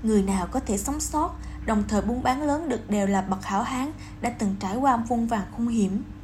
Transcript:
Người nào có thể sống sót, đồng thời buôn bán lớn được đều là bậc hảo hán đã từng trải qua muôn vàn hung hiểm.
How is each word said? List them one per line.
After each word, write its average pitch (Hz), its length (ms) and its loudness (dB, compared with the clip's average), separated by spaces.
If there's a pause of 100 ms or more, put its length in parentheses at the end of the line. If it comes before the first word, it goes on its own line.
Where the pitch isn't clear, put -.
Người 214 200 4
nào 190 280 0
có 262 80 0
thể 214 180 -2
sống 285 220 -2
sót, 311 360 0 (300)
đồng 214 220 2
thời 208 140 2
buôn 240 220 0
bán 262 200 2
lớn 302 260 0
được - 200 -2
đều 202 180 2
là 196 140 4
bậc 190 240 -2
hảo 196 180 0
hán 254 280 -2 (300)
đã 233 80 0
từng 202 300 0
trải 196 180 -2
qua 262 200 4
muôn 233 300 0
vàn 226 140 0 (100)
hung 233 160 -2
hiểm. 220 360 2 (200)